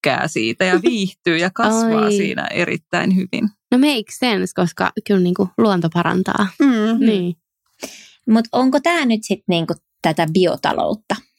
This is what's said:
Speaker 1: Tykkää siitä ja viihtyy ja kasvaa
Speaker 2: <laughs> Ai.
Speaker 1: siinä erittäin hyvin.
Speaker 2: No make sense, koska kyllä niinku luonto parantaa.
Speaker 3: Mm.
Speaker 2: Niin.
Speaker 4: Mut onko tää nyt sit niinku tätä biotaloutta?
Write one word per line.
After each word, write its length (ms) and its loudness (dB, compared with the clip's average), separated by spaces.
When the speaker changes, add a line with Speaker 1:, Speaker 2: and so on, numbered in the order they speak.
Speaker 1:
Tykkää 260 0
siitä 360 -2
ja 180 2
viihtyy 540 -2
ja 180 0
kasvaa 500 2
Speaker 2:
<laughs> 0 -
Ai. 80 2
Speaker 1:
siinä 340 -2
erittäin 720 -2
hyvin. 320 -2
Speaker 2:
No 60 2
make 260 2
sense, 360 -2
koska 380 -2
kyllä 140 2
niinku 280 0
luonto 360 2
parantaa. 520 0
Speaker 3:
Mm. 460 2
Speaker 2:
Niin. 280 0
Speaker 4:
Mut 240 2
onko 280 2
tää 240 0
nyt 180 0
sit 260 -4
niinku 260 0
tätä 300 0
biotaloutta? 840 0